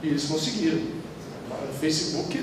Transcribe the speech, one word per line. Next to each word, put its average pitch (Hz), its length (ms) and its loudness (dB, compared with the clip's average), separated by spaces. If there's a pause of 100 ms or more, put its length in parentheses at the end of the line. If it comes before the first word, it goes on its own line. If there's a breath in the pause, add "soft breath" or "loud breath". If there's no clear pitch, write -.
E 156 40 2
eles 143 180 2
conseguiram. 156 520 2
No - 1000 -6
Facebook - 640 2